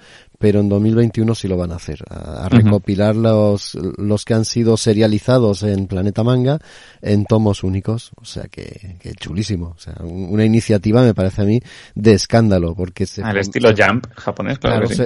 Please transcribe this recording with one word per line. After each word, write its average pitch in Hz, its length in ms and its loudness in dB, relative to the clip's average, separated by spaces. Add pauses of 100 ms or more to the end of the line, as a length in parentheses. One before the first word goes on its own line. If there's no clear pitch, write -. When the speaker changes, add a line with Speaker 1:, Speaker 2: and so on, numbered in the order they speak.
(380)
Speaker 1:
pero 104 220 2
en 104 80 2
dos 101 140 2
mil 110 120 2
veintiuno 113 400 0
sí 104 140 -6
lo 92 80 -2
van 87 160 -4
a 85 40 -10
hacer, 78 240 -12 (100)
a, 82 340 -12
a - 40 -6
Speaker 2:
Ujú. 127 80 4
Speaker 1:
recopilar 104 600 2
los, 107 580 2 (220)
los 104 300 -2
que 117 80 0
han 110 100 2
sido 113 320 0
serializados 107 840 2
en 98 240 -2
Planeta 98 380 -2
Manga 127 340 0 (420)
en 104 240 0
tomos 110 400 0
únicos, 98 460 -4 (100)
o 117 60 -20
sea - 240 -12
que, - 500 -18
que - 140 -14
chulísimo, 87 640 -6
o - 20 -20
sea, 80 240 -18
un-, 87 300 -10
una 107 120 2
iniciativa 110 580 2
me 117 120 4
parece 92 280 -2
a - 40 0
mí 110 140 2 (340)
de 107 180 4
escándalo, 95 640 2
porque 90 300 -6
se 98 180 -8
Speaker 2:
Al 107 120 -4
Speaker 1:
fom-, 98 60 0
Speaker 2:
estilo 107 360 2
Speaker 1:
se 104 100 2
Speaker 2:
Jump 107 280 -2
japonés, 104 440 -6
claro 113 180 -2
Speaker 1:
claro, 110 120 0
Speaker 2:
que 107 60 -6
sí. 127 120 0